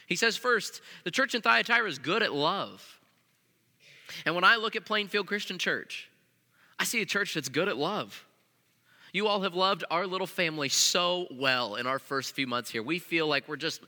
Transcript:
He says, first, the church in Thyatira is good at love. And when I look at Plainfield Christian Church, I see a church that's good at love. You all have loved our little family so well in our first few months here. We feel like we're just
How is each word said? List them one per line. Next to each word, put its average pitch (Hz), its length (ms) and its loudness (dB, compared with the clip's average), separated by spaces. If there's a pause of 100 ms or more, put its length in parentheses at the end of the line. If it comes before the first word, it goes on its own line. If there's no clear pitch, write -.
He 175 100 -2
says, 233 200 2
first, - 460 0 (220)
the 180 60 -4
church 262 240 2
in 226 60 0
Thyatira 233 480 4
is 147 100 -6
good 165 240 0
at - 120 0
love. 147 680 -2 (1300)
And 160 80 2
when 175 100 4
I 220 120 8
look 220 200 -2
at 202 80 -6
Plainfield 208 420 0
Christian 202 300 -4
Church, - 540 -4 (680)
I 190 60 0
see 226 160 0
a 180 60 0
church 202 280 -2
that's 135 140 -2
good 156 200 0
at 151 100 -2
love. 151 480 -4 (840)
You 208 160 0
all 202 140 0
have 185 120 -2
loved 185 360 2
our 175 160 0
little 185 200 -2
family 156 440 -2
so 180 600 2
well 123 460 0
in 120 100 -2
our 131 120 0
first 135 360 -6
few 135 120 -2
months 120 240 -4
here. 113 120 -4
We 160 160 -2
feel 165 300 0
like - 180 0
we're 151 100 -8
just 151 320 -6